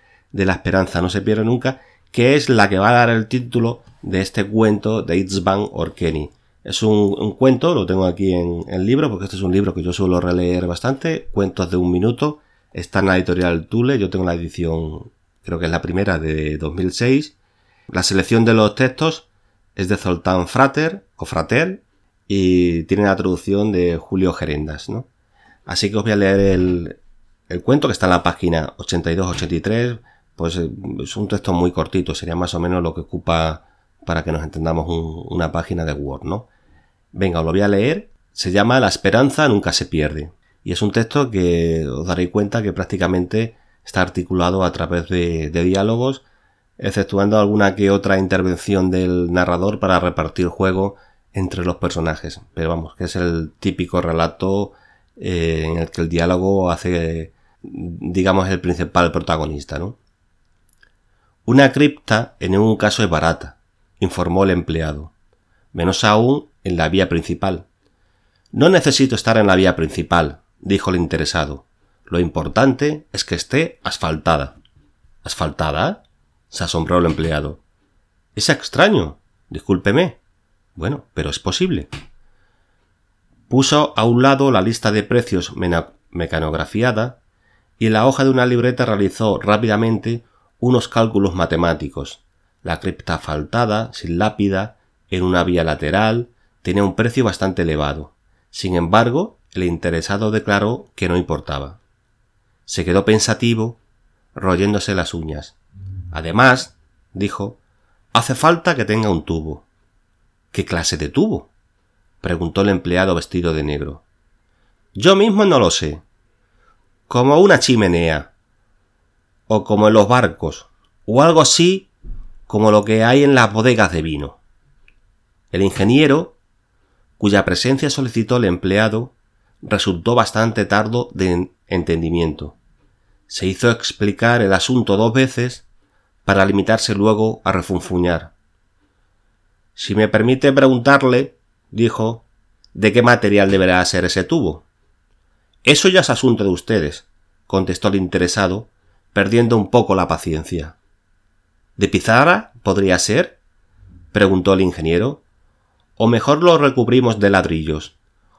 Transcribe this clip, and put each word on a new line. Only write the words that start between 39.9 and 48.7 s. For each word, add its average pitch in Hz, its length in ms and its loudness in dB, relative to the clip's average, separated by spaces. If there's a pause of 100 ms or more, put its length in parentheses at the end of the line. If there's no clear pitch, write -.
Y - 60 -6
es 90 100 -4
un 208 100 0
texto 139 380 0
que 85 580 0
os 69 200 -8
daréis 90 240 -2
cuenta 104 320 -2
que 98 100 -4
prácticamente 92 800 -2 (300)
está - 160 -4
articulado 90 640 -2
a 85 80 0
través 85 360 -4
de, 85 440 -2
de 85 120 0
diálogos, 113 600 0 (560)
exceptuando 101 600 0
alguna 101 360 2
que 98 160 2
otra 98 260 2
intervención 92 720 0